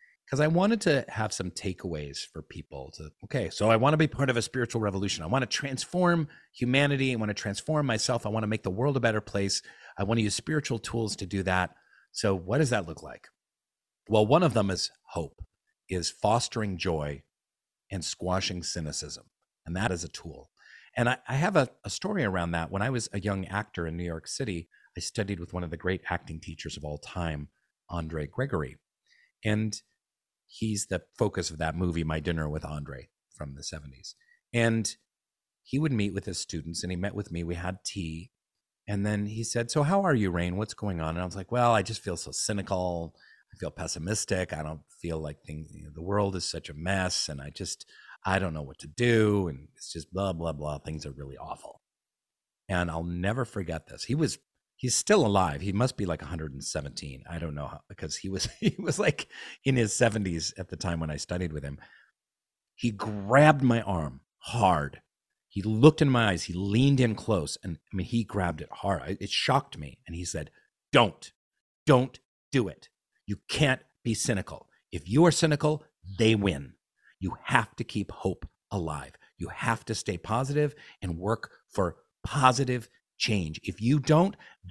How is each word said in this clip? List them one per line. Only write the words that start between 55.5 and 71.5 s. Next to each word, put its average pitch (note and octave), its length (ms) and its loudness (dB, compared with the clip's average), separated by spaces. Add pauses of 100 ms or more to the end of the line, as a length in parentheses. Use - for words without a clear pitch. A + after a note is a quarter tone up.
He G2 100 -2
must A#2 260 0
be, G2+ 80 -2
like, E2 160 -2
a - 40 -12
hundred D#2 260 -6
and C2+ 120 -10
seventeen. C#2 640 -8
I E2+ 100 -8
don't D#2 160 -6
know D2 120 -6
how, D2 200 -12
because - 300 -10
he - 100 -8
was, F#2+ 260 -2
<laughs> - 60 -20
he A3+ 200 2
was, E3 200 -2
like, F#3+ 300 0 (340)
in C3+ 140 2
his A2 180 2
seventies G2+ 640 2
at F#2 120 -10
the F2 80 -10
time E2+ 220 -2
when D#2 120 -2
I D2+ 60 -4
studied F2 360 -4
with D2 100 -6
him. C#2 160 -10 (960)
He A#2+ 160 0
grabbed A2+ 680 6
my A#2 220 6
arm D2+ 380 -2 (180)
hard. F2+ 640 2 (460)
He G#2 140 -6
looked A2 400 8
in C#3+ 80 6
my A#2 220 6
eyes. F2 120 0
He F2+ 100 -6
leaned A2+ 460 4
in A#2+ 140 4
close. F#2 480 0
And, E2+ 160 -6 (160)
I - 20 -6
mean, F#2 120 -2
he A#2 160 0
grabbed F2 380 -2
it - 100 -12
hard. F2+ 320 -2
I, F2 180 -6
it G2 80 -6
shocked - 480 0
me. C#2+ 300 -12
And E2+ 80 -10
he F2 100 -8
said, D#2 240 -6 (420)
"Don't, A#2 400 4 (540)